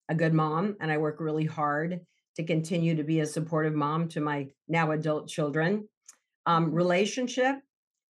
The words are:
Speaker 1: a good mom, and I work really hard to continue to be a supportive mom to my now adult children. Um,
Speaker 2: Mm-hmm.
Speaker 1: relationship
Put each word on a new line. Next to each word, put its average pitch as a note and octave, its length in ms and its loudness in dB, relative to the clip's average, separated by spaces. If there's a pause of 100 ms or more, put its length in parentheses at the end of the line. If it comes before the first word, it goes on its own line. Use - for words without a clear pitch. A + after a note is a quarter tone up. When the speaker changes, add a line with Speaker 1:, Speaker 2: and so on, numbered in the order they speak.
Speaker 1:
a D#3 60 0
good D#3+ 200 2
mom, D#3+ 460 2
and D#3+ 100 -2
I D3+ 80 2
work D3+ 220 -2
really D#3 240 -2
hard D#3 560 -2 (360)
to D#3+ 80 -4
continue E3 520 0
to D3 80 -2
be D#3+ 160 2
a D3+ 60 0
supportive D#3 480 -2
mom D#3 340 0
to D#3+ 120 -6
my D3 280 -4 (200)
now D#3+ 240 2
adult D3+ 360 -2
children. E3 600 0 (580)
Um, E3 200 4
Speaker 2:
Mm-hmm. D3 80 0
Speaker 1:
relationship G#3+ 840 2 (540)